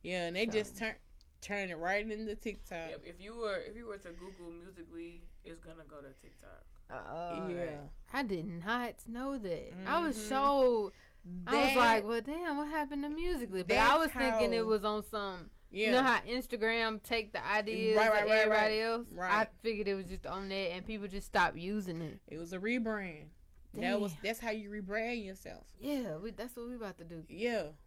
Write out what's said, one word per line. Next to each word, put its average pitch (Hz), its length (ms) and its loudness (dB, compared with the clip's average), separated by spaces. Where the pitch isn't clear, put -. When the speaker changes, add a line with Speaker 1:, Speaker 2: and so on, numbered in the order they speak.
Speaker 1:
Yeah, 175 240 -2
and 175 80 -4
they 214 100 2
just 214 300 -2
Speaker 2:
So. 214 100 -6
Speaker 1:
turn, 220 100 -4
turn 196 280 -4
it 165 80 -6
right 190 320 2
into 214 260 -4
TikTok. 196 540 -8
Speaker 3:
Yep, 170 160 -10
if 175 160 -16
you 220 160 -12
were, 208 220 -2
if 202 180 -10
you 233 100 -12
were 202 100 -10
to 180 140 -14
Google 175 400 -14
Musical.ly, 170 720 -14
it's 165 160 -14
gonna 160 280 -18
go 147 120 -16
to 139 100 -16
TikTok. - 420 -20
Speaker 2:
Oh, 165 580 -6
Speaker 1:
Yeah. 175 140 -4
Speaker 2:
right. 151 160 -6
I 269 100 0
did 185 220 -2
not 208 500 -2
know 262 300 -4
that. 190 360 -4
I 302 180 4
was 254 120 0
Speaker 1:
Mm-hmm. - 120 -6
Speaker 2:
so, 269 600 6
I - 80 0
was 277 180 6
Speaker 1:
That 254 40 6
Speaker 2:
like, 226 300 8
"Well, 233 140 0
damn, 302 360 -2
what 294 100 -2
happened 294 360 -2
to 294 60 -4
Musical.ly?" 277 540 0
But 226 140 4
I - 0 -
Speaker 1:
That's 254 220 8
Speaker 2:
was 320 120 4
thinking 233 420 2
it 233 40 2
Speaker 1:
how 226 80 2
Speaker 2:
was 214 200 4
on 214 200 0
some, 196 440 -6
Speaker 1:
Yeah. 208 160 0
Speaker 2:
you 226 60 6
know 254 100 6
how 240 180 4
Instagram 226 800 0
take 220 320 -2
the - 100 -4
ideas 220 540 2
Speaker 1:
Right, 220 140 6
right, 208 120 6
Speaker 2:
of 208 60 2
Speaker 1:
right, 214 100 8
Speaker 2:
everybody 214 400 6
Speaker 1:
right. 226 60 0
Speaker 2:
else? 233 260 -2
Speaker 1:
Right. 180 220 -2
Speaker 2:
I 214 140 4
figured 214 240 0
it 196 80 2
was 190 100 -6
just 185 220 -10
on 190 220 -6
there 190 240 0
and 185 120 -8
people 208 220 -6
just 190 180 -6
stopped 175 320 4
using 185 460 -4
it. 147 240 -8
Speaker 1:
It 151 100 -12
was 170 160 -10
a 185 60 -6
rebrand. 202 680 -2
That - 260 0
was, 202 140 -2
Speaker 2:
Damn. 147 100 -12
Speaker 1:
that's 220 160 -2
how 233 120 -4
you 214 180 -6
rebrand 214 560 -4
yourself. - 400 -14
Speaker 2:
Yeah, 247 380 -2
we, 208 140 -6
that's 220 240 -10
what 240 140 -8
we 247 60 -8
about 208 240 -8
to 170 40 -14
do. 165 240 -10
Speaker 1:
Yeah. 202 420 -2